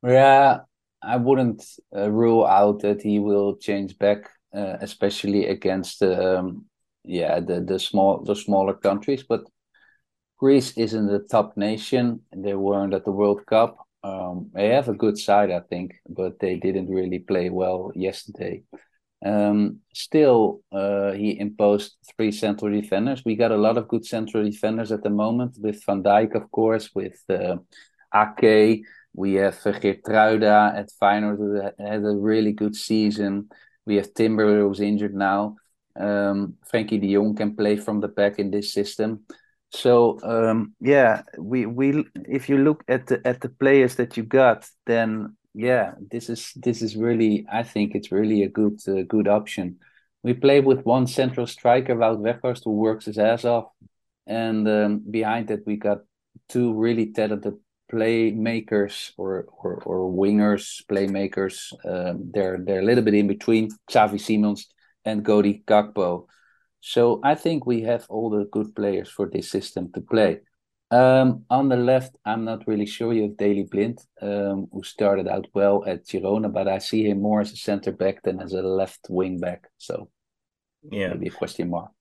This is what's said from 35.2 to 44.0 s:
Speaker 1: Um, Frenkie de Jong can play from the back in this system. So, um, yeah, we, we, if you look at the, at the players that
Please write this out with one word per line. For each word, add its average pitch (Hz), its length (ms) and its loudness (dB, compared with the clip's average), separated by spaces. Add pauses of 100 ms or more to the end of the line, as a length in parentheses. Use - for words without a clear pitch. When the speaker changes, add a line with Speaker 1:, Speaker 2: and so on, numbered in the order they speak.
Speaker 1:
Um, 101 560 -4 (160)
Frenkie 107 300 -2
de 98 120 0
Jong 104 220 2
can 104 200 -4
play 104 220 0
from 104 240 -4
the 104 80 -4
back 101 280 0
in 101 140 -4
this 101 220 -4
system. 107 480 -4 (500)
So, 120 500 4
um, 113 580 0
yeah, 120 440 4 (160)
we, 113 260 -2
we, 135 400 0 (220)
if 127 200 -6
you 139 120 2
look 151 280 2
at 131 200 -2
the, - 180 -2
at 123 160 -2
the 127 80 -8
players 135 460 4
that 120 220 -4